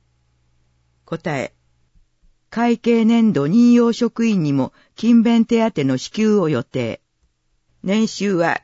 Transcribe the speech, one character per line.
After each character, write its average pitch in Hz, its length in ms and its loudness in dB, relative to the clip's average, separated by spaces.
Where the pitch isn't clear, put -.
答 165 340 -8
え。 107 140 -8
会 233 280 -2
計 233 260 0
年 226 280 2
度 143 160 -2
任 240 240 4
用 240 200 4
職 233 340 -4
員 202 160 0
に 147 100 -2
も 131 200 -2
勤 233 260 4
勉 233 220 2
手 226 260 0
当 147 140 -4
の 131 140 -2
支 - 140 -14
給 214 240 0
を 175 120 0
予 123 140 -2
定。 117 380 -8
年 214 240 -2
収 202 280 -6
は 165 300 -2